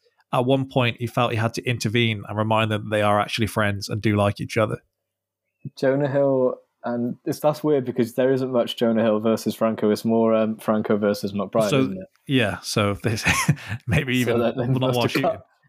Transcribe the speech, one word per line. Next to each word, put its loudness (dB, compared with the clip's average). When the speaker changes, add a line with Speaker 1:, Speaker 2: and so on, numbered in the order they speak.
Speaker 1:
At 0
one 2
point, 0
he -4
felt 0
he -2
had 0
to -8
intervene 0
and -4
remind 2
them -2
that -10
they 2
are 4
actually -2
friends -2
and -4
do 2
like 2
each -8
other. 0
Speaker 2:
Jonah 0
Hill, 2
and -4
it's, -4
that's 0
weird 2
because -2
there 2
isn't -2
much 0
Jonah 2
Hill 2
versus 0
Franco. 0
It's 0
more, 2
um, 0
Franco 0
versus -2
McBride, 0
Speaker 1:
So, 2
Speaker 2:
isn't -2
it? -14
Speaker 1:
yeah, 0
so 0
this -2
<laughs> -10
maybe 0
Speaker 2:
So 0
Speaker 1:
even 2
Speaker 2:
that 0
they -2
Speaker 1:
not 0
Speaker 2:
must 2
Speaker 1:
while 2
Speaker 2:
have 2
Speaker 1:
shooting. 0
Speaker 2:
cut, -8